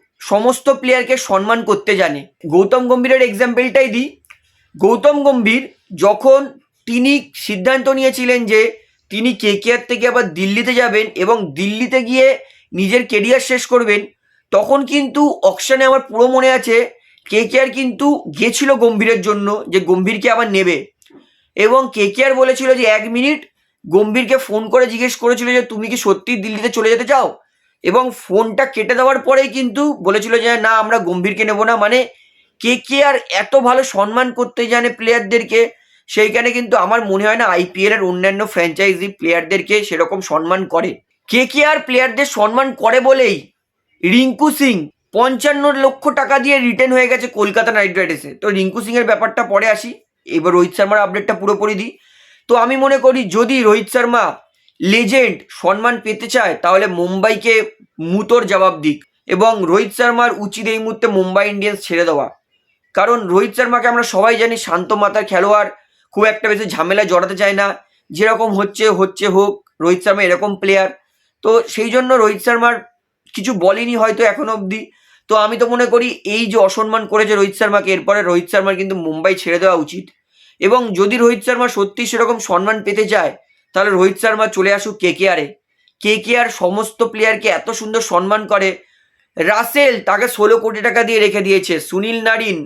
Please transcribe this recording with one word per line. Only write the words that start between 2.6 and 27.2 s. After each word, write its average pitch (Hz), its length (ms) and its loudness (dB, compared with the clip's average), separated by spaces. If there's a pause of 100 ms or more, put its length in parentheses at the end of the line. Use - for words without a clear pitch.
গম্ভীরের 254 400 2
এক্সাম্পলটাই 247 680 0
দিই, 254 140 -2 (680)
গৌতম 240 500 2
গম্ভীর 247 380 2 (420)
যখন 269 360 4 (460)
তিনি 240 260 0 (340)
সিদ্ধান্ত 214 400 -2 (120)
নিয়েছিলেন 254 480 0
যে 220 140 4 (500)
তিনি 220 200 -2 (120)
কেকেআর 214 460 0
থেকে 233 200 -4
আবার 240 160 2 (140)
দিল্লিতে 202 360 -2
যাবেন 220 320 0 (160)
এবং 233 140 2 (220)
দিল্লিতে 220 440 -2
গিয়ে 254 240 2 (460)
নিজের 196 380 0
কেরিয়ার 233 400 2
শেষ 254 120 0 (100)
করবেন, 220 280 2 (520)
তখন 214 320 2
কিন্তু 285 380 0 (280)
অকশনে 262 360 0
আমার 262 200 4
পুরো 226 220 2
মনে 262 280 2
আছে 226 200 0 (500)
কেকেআর 233 440 0
কিন্তু 254 360 -4 (320)
গেছিল 240 320 0 (120)
গম্ভীরের 226 400 2
জন্য 202 260 -2 (240)
যে 185 60 2 (100)
গম্ভীরকে 185 420 0
আবার 226 260 0
নেবে, 180 200 2 (800)
এবং 226 240 4 (140)
কেকেআর 220 400 0
বলেছিল 262 400 0
যে 254 100 -2 (120)
এক 214 80 -4 (100)
মিনিট, 277 260 0 (440)
গম্ভীরকে 214 540 2
ফোন 214 320 -4
করে 254 220 4
জিজ্ঞেস 240 240 -2
করেছিল 240 400 0
যে 247 60 2 (100)
তুমি 220 160 -8
কি 233 80 -4
সত্যি 190 360 -2 (120)
দিল্লিতে 214 320 -4
চলে 220 160 2
যেতে 233 200 0
চাও, 254 160 2 (560)